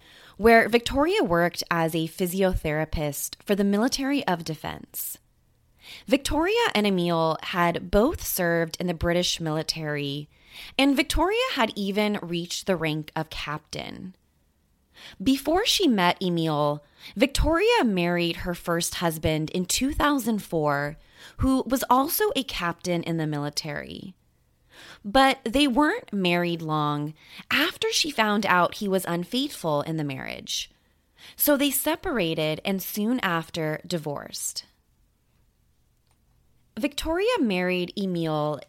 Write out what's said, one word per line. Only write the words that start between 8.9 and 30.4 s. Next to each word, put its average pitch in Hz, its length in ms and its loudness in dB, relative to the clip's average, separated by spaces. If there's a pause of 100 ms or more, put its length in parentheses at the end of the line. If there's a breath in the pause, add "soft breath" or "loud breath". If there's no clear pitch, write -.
British 175 460 0
military, 147 880 -4 (500 loud breath)
and 277 180 4
Victoria 370 580 2
had 226 220 0
even 208 460 0
reached 175 440 -6
the 190 100 2
rank 156 400 -2
of 160 140 -4
captain. - 880 -10 (1040 loud breath)
Before 294 440 2
she - 220 2
met 190 340 4
Emil, 156 600 0 (320 loud breath)
Victoria 330 720 4
married 175 520 2
her 180 160 -4
first 170 420 -4
husband 156 560 -2
in 180 140 -2
two 269 280 -2
thousand 247 460 2
four, 147 580 0 (400 loud breath)
who 262 280 2
was 247 240 0
also 277 360 4 (100)
a 269 80 -2
captain 170 600 -4
in 165 140 -2
the 156 100 -2
military. 147 880 -6 (880 loud breath)
But 262 400 4
they 277 240 2
weren't 294 460 2
married 175 480 2
long 151 520 -2 (360 loud breath)
after 339 420 0
she 320 200 0
found 214 340 2
out 175 300 2
he 208 120 -6
was 190 180 0
unfaithful 175 760 -2
in 160 160 -4
the 156 60 -2
marriage. 131 640 -8 (680 loud breath)